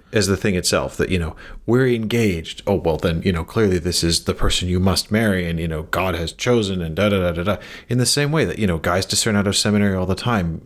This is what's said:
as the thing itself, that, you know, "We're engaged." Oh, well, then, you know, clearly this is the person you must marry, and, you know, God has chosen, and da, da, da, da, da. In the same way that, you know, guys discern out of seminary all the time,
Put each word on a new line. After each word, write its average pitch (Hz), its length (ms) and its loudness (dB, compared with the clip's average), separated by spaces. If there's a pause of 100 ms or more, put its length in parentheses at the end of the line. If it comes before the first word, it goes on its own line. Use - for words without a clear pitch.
(120)
as 104 140 2
the 95 100 2
thing 104 200 0
itself, 82 400 -2
that, - 120 0
you 90 100 0
know, 78 180 -4 (300)
"We're 127 220 4
engaged." 110 800 -2
Oh, 101 80 2
well, 80 220 0
then, 82 260 0
you 98 100 2
know, 82 120 -2
clearly 98 340 2
this 85 240 -2
is 82 220 0
the 90 100 -2
person - 340 0
you 90 120 2
must 92 320 0
marry, 101 360 0
and, 82 120 -2
you 85 80 -2
know, 78 160 -4
God 90 320 -2
has 82 160 -4
chosen, 101 500 0
and 80 140 -6
da, 104 120 2
da, 98 120 2
da, 87 120 2
da, 85 120 -4
da. 98 120 0 (320)
In 123 100 0
the 123 80 2
same 143 260 0
way 156 120 2
that, 87 140 -4
you 107 80 0
know, 85 120 0
guys 90 280 0
discern 107 300 0
out 101 100 2
of 98 100 0
seminary 104 380 2
all 92 120 0
the 92 100 0
time, 90 500 -2